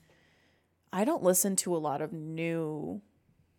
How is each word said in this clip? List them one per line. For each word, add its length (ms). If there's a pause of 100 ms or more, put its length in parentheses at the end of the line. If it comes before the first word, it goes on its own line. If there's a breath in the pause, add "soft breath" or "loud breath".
(920)
I 140
don't 180
listen 340
to 180
a 40
lot 220
of 100
new, 880 (600)